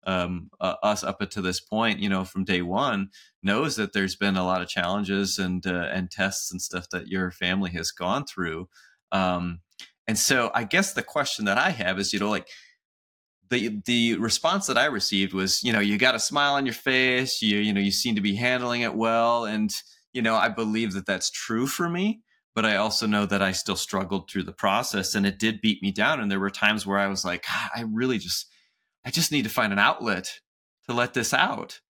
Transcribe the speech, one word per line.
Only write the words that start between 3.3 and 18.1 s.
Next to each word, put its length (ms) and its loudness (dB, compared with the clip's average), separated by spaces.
knows 340 0
that 180 -2
there's 220 0
been 200 2
a 80 2
lot 160 2
of 80 -6
challenges 680 0
and, 280 -2
uh, 240 0
and 200 -4
tests 420 -4
and 80 -8
stuff 300 -8
that 180 -6
your 220 -2
family 400 -2
has 200 -4
gone 360 -4
through. 420 -6
Um, 480 0
and 120 0
so 360 2
I 100 0
guess 280 2
the 100 -2
question 440 -2
that 120 4
I 120 2
have 280 -2
is, 140 -2
you 60 -2
know, 120 0
like, 180 -2
the, 340 0
the 320 4
response 500 0
that 120 4
I 80 6
received 480 0
was, 280 0
you 100 2
know, 60 4
"You 200 2
got 160 4
a 40 -2
smile 360 2
on 120 0
your 80 -2
face, 680 2
you, 160 4
you 140 2
know, 80 2
you 100 2
seem 240 0